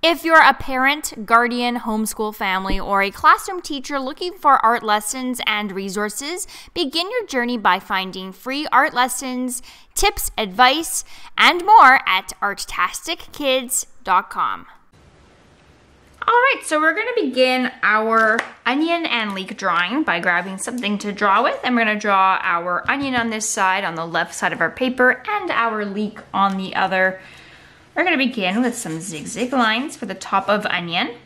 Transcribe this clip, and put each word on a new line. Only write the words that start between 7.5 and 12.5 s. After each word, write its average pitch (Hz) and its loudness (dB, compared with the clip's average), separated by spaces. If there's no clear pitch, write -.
by 196 2
finding 190 -6
free 277 -8
art 277 4
lessons, 254 -2
tips, - 0
advice, 254 2
and 311 4
more 359 10
at 190 -2
artastic - -6